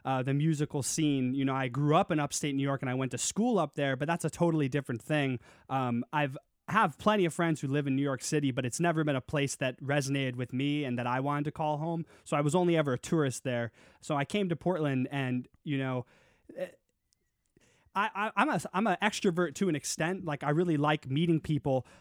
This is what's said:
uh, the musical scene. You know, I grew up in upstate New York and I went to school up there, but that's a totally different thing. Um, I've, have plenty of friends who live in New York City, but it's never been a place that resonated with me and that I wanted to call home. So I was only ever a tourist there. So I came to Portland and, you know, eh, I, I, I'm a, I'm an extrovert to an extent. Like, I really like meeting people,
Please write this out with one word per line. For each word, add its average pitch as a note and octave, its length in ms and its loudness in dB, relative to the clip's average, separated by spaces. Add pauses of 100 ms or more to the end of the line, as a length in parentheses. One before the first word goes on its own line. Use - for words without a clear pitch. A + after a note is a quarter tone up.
uh, C3 180 0
the C#3 120 0
musical D3 480 0
scene. C3+ 520 0
You C#3 120 0
know, C3+ 80 0
I C3 140 -2
grew D3 280 2
up F#3+ 160 2
in D#3 80 2
upstate D3 340 -2
New C#3 80 0
York C#3 200 -2
and B2+ 80 -2
I B2+ 40 -2
went C3 180 -2
to A#2 60 -4
school A3+ 400 0
up D3+ 160 -2
there, C#3 220 0
but C#3+ 100 -4
that's E3+ 200 0
a D3 40 -2
totally D#3+ 380 2
different C3 320 -2
thing. C#3 400 0 (300)
Um, B2 420 0
I've, D3 240 -2 (320)
have G3 300 2
plenty G#3 260 4
of D#3+ 100 0
friends E3 280 0
who C#3+ 60 -4
live C#3+ 200 0
in C3+ 80 2
New C#3 60 0
York C#3 200 -2
City, C#3+ 300 0
but B2+ 140 -2
it's - 120 -4
never E3+ 240 2
been D3 140 0
a B2+ 60 -2
place C#3+ 340 -2
that B2+ 260 -4
resonated C#3 540 0
with B2 160 -6
me C#3+ 320 0
and B2 140 -2
that A#2+ 80 -2
I B2 140 0
wanted C#3+ 260 -2
to D3+ 60 -4
call D3+ 260 -2
home. E3 260 -4 (200)
So D#3+ 120 -2
I C#3+ 60 4
was D3 120 2
only F3 220 4
ever D3 160 2
a B2 60 0
tourist D3 460 0
there. A#2+ 280 -2 (300)
So D#3 120 -4
I C#3 120 0
came G3 240 0
to E3 60 -2
Portland D3 540 0
and, B2+ 380 -2 (160)
you C#3 140 -2
know, C3 260 -2 (520)
eh, F3+ 100 -6 (1300)
I, G3+ 220 0
I, G#3+ 220 -2
I'm A#3 120 4
a, G#3 120 0 (120)
I'm G3+ 140 2
an G#3+ 160 2
extrovert F3 540 0
to G3 120 0
an D#3 60 2
extent. F3 500 -4
Like, D3 200 -6
I C#3+ 60 0
really E3 260 2
like D3 340 0
meeting D#3+ 300 2
people, C3+ 440 0 (160)